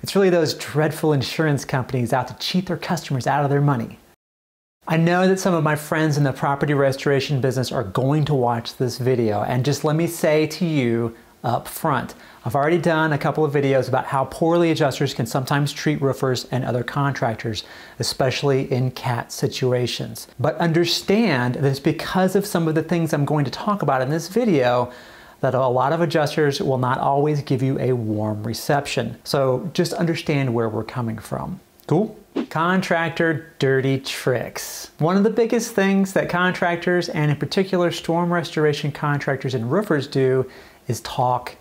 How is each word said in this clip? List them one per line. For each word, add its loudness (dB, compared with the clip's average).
It's -6
really 6
those 2
dreadful 0
insurance 0
companies -2
out 0
to -12
cheat -2
their -4
customers -4
out 2
of 0
their 2
money." 0
I 2
know 4
that 4
some 0
of 2
my 2
friends 0
in 4
the 2
property 0
restoration 2
business 0
are -2
going 2
to 0
watch 0
this -2
video, 2
and 0
just 0
let 2
me 2
say 2
to -4
you 0
up -2
front, -2
I've -4
already 2
done 2
a 0
couple 0
of -2
videos 2
about 0
how 0
poorly 2
adjusters 0
can -2
sometimes 0
treat -2
roofers 0
and -2
other -2
contractors, -2
especially 0
in 0
cat -6
situations. -2
But 0
understand 2
that -2
it's 2
because 0
of 2
some 0
of 0
the 2
things 0
I'm 2
going 0
to -4
talk -2
about 2
in -2
this -4
video 2
that 2
a 2
lot 2
of 0
adjusters 0
will 0
not 0
always 2
give -2
you 0
a 0
warm -2
reception. -2
So 0
just 0
understand -2
where 0
we're -4
coming -6
from. -8
Cool? 0
Contractor 0
dirty 2
tricks. -6
One 2
of 4
the 4
biggest 0
things 2
that 0
contractors, 0
and 0
in 0
particular 0
storm 0
restoration 0
contractors -2
and -2
roofers, 0
do 2
is -4
talk -2